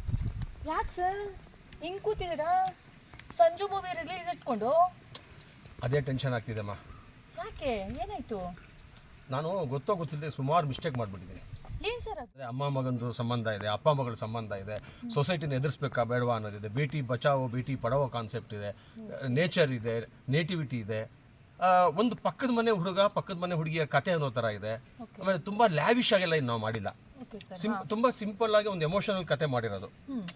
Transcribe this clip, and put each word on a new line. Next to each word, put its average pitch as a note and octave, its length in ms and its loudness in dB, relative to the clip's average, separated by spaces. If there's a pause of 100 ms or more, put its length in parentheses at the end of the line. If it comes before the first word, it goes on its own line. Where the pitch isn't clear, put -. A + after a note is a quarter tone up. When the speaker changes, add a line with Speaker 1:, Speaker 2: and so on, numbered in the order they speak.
(640)
Speaker 1:
ಯಾಕ್ E4+ 260 -2
ಸರ್ G4 420 -2 (500)
ಹಿಂಗ್ F#4 180 -6
ಕೂತಿದ್ದೀರಾ? F4+ 680 0 (720)
ಸಂಜು F4 300 6
ಮೂವಿ F#4 340 -4
ರಿಲೀಸ್ E4+ 340 -6
ಇಟ್ಕೊಂಡು. C#4 580 2 (880)
Speaker 2:
ಅದೇ C3+ 180 2
ಟೆನ್ಷನ್ C3 320 -2
ಆಗ್ತಿದೆಮ್ಮ. G#2+ 380 -4 (680)
Speaker 1:
ಯಾಕೆ? E4 380 -4
ಏನಾಯ್ತು? G#3+ 840 -6 (720)
Speaker 2:
ನಾನು D3+ 360 -2
ಗೊತ್ತೋ C#3 300 0
ಗೊತ್ತಿಲ್ಲದೆ D#3 360 -4
ಸುಮಾರು D3 360 2
ಮಿಸ್ಟೇಕ್ B2+ 300 -2
ಮಾಡ್ಬಿಟ್ಟಿದ್ದೀನಿ. F#2 440 -6 (520)
Speaker 1:
ಏನ್ A#4 80 -4
ಸರ್ A4 120 -6
ಅದು? D#4+ 80 -8
Speaker 2:
ಅಂದ್ರೆ C3+ 220 -12
ಅಮ್ಮ C3 260 -2
ಮಗಂದು B2+ 440 0
ಸಂಬಂಧ A#2 340 0
ಇದೆ, G#2 200 -2
ಅಪ್ಪ G#2 220 2
ಮಗಳ C3 240 2
ಸಂಬಂಧ A2 380 -6
ಇದೆ, G2+ 240 -6 (380)
ಸೊಸೈಟಿನ D3+ 380 2
ಎದುರಿಸ್ಬೇಕಾ C3 520 0
ಬೇಡವಾ A#2+ 320 2
ಅನ್ನೋದಿದೆ, G#2+ 320 -6
ಬೇಟಿ C#3+ 340 -2
ಬಚಾವೋ C3 460 2
ಬೇಟಿ B2+ 280 -4
ಪಡಾವೋ C3 320 0
ಕಾನ್ಸೆಪ್ಟ್ A2+ 460 -6
ಇದೆ, G2+ 180 -6
Speaker 1:
ಹ್ಮ್. - 600 -8
Speaker 2:
ನೇಚರ್ D#3 400 4
ಇದೆ, A2+ 360 -2 (220)
ನೇಟಿವಿಟಿ D3+ 500 0
ಇದೆ. A2 320 -4 (500)
ಆ, F3+ 60 4 (200)
ಒಂದು G3 280 2
ಪಕ್ಕದ A3 340 -2
ಮನೆ A#3 220 4
ಹುಡುಗ, F#3 280 0
ಪಕ್ಕದ G3 360 2
ಮನೆ F3 200 -2
ಹುಡುಗಿಯ D#3+ 300 0
ಕತೆ C#3+ 260 2
ಅನ್ನೋ D3+ 180 2
ಥರ A2+ 140 -2
ಇದೆ. G#2+ 400 -2 (180)
Speaker 1:
ಓಕೆ. - 200 -16
Speaker 2:
ಆಮೇಲೆ F#3+ 180 2
ತುಂಬಾ G#3 280 4
ಲ್ಯಾವಿಶ್ G3 460 4
ಆಗೆಲ್ಲ F3+ 200 6
ಇನ್ನು C#3+ 140 2
ನಾವು A#2 140 0
ಮಾಡಿಲ್ಲ. G#2+ 260 -2 (340)
Speaker 1:
ಓಕೆ A3 180 -14
ಸರ್, F#3 180 -14
Speaker 2:
ಸಿಂ-, G#3+ 160 -2
Speaker 1:
ಹಾ. F#3+ 100 -4
Speaker 2:
ತುಂಬಾ A3 260 2
ಸಿಂಪಲ್ G#3+ 460 0
ಆಗಿ G#3 120 6
ಒಂದು F3 180 0
ಎಮೋಷನಲ್ F#3 400 2
ಕತೆ D#3 200 2
ಮಾಡಿರೋದು. A2+ 420 0
Speaker 1:
ಹ್ಮ್. A#3+ 480 -8